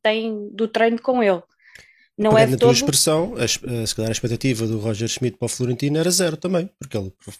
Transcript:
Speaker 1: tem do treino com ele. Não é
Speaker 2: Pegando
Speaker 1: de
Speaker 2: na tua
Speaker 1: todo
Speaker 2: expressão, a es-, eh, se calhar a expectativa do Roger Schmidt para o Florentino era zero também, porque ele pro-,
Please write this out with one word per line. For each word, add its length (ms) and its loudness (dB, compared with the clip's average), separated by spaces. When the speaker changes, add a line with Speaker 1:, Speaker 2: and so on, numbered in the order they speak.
Speaker 1:
tem 520 -2
do 140 -2
treino 340 0
com 200 0
ele. 200 2
Não 200 2
é 80 8
Speaker 2:
Pegando 0 -
Speaker 1:
de 80 2
Speaker 2:
na 60 2
tua 100 6
Speaker 1:
todo 60 6
Speaker 2:
expressão, 600 2
a 80 0
es-, 180 -2
eh, 220 -6
se 100 -6
calhar 140 -2
a 20 -2
expectativa 560 -2
do 120 -2
Roger 280 -2
Schmidt 300 -4
para 100 -4
o 20 -6
Florentino 480 -2
era 140 0
zero 260 0
também, 320 -4
porque 180 -10
ele 140 -6
pro-, 280 -18